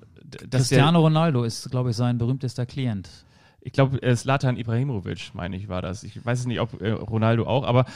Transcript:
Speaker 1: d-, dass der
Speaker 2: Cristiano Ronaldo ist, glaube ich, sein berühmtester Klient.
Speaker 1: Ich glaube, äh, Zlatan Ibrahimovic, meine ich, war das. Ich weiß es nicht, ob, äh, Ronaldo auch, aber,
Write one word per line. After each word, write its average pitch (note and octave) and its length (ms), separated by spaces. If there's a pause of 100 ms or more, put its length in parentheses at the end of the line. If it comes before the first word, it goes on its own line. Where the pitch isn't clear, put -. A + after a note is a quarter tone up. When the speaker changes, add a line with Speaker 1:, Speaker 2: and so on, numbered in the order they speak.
(240)
Speaker 1:
d-, - 140
dass - 120
der B2+ 100
Speaker 2:
Cristiano C3+ 400
Ronaldo D#3 440
ist, A#2 280
glaube B2+ 200
ich, G#2+ 40
sein A#2+ 220
berühmtester B2 480
Klient. A2+ 440 (540)
Speaker 1:
Ich - 100
glaube, C3+ 280
äh, B2 140
Zlatan C3 420
Ibrahimovic, A#2 800
meine F#2 200
ich, G#2 140
war F#2 140
das. F#2 200
Ich G#2 220
weiß B2 140
es B2 80
nicht, G#2+ 120
ob, A2+ 220
äh, G2+ 120
Ronaldo A2 520
auch, B2+ 180
aber, B2 220 (100)